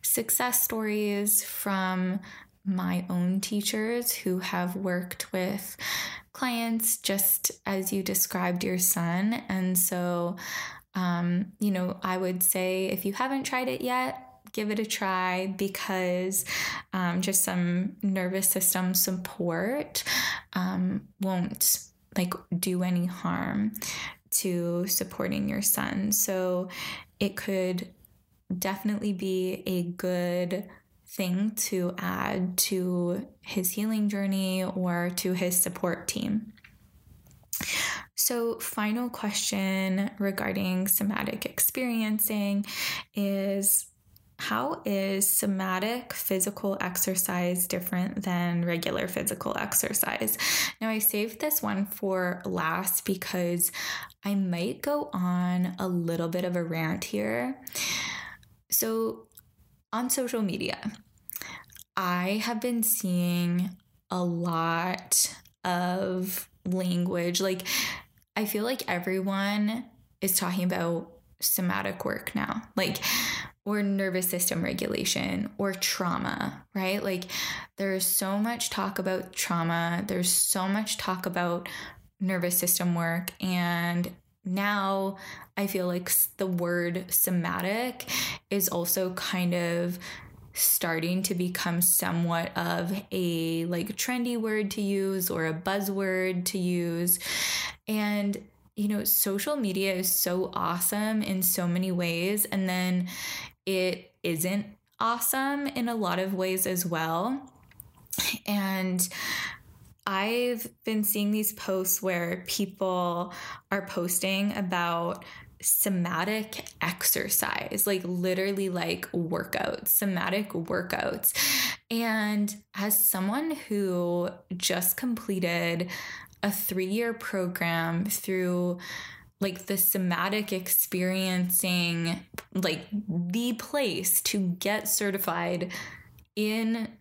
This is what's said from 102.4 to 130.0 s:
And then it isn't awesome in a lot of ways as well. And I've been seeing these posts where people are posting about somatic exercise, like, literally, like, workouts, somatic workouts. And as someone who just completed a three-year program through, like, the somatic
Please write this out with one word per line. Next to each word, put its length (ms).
And 220
then 400
it 460
isn't 440
awesome 680
in 220
a 60
lot 240
of 160
ways 320
as 200
well. 640
And 640
I've 640
been 200
seeing 260
these 220
posts 500
where 440
people 840
are 160
posting 720
about 680
somatic 1040
exercise, 1080
like, 180
literally, 640
like, 440
workouts, 760
somatic 640
workouts. 800
And 640
as 240
someone 540
who 600
just 400
completed 920
a 80
three-year 640
program 920
through, 720
like, 260
the 100
somatic 760